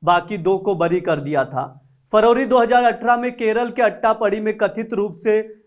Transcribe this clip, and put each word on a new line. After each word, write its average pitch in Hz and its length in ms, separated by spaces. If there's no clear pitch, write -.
बाकी 175 360
दो 185 200
को 196 160
बरी 170 260
कर 165 200
दिया 143 260
था। 131 200
फरवरी 233 320
दो 254 160
हज़ार 247 240
अठारह 240 320
में 240 160
केरल 233 380
के - 120
अट्टापड़ी 220 580
में 214 160
कथित 214 380
रूप 202 220
से 220 240